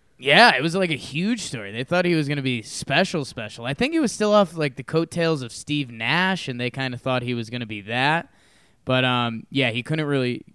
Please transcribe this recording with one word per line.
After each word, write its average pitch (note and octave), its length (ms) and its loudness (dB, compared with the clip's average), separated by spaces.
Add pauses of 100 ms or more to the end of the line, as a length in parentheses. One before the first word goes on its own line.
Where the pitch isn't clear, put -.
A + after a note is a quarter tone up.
(180)
Yeah, D#3+ 380 6
it B2+ 40 2
was, D#3+ 140 0
like, F#3 160 0
a C#3+ 60 0
huge F#3+ 460 -2
story. G#2 280 -8
They A#2 140 -6
thought F3+ 200 0
he F3 120 4
was D3+ 100 2
gonna C#3+ 160 -2
be B2+ 180 0
special, D3+ 640 0
special. A#2 420 -10
I C#3 80 -2
think C4+ 180 0
he E4 80 2
was B3+ 100 2
still G#3 240 2
off, F3+ 220 4
like, D3 180 -2
the C3+ 80 -12
coattails E3 600 0
of A#2+ 100 -10
Steve C#3+ 400 -4
Nash, D#3+ 560 0
and B2 120 -6
they B2 80 0
kinda B2+ 300 -6
thought B2+ 240 -2
he B2 100 -4
was A#2 160 -4
gonna A#2+ 160 -8
be G#2+ 180 -10
that. C3 460 0 (560)
But, B2+ 200 2
um, A#2+ 460 0
yeah, C3 200 2
he A#2 140 -4
couldn't D#3 220 -2
really, C3 360 0 (120)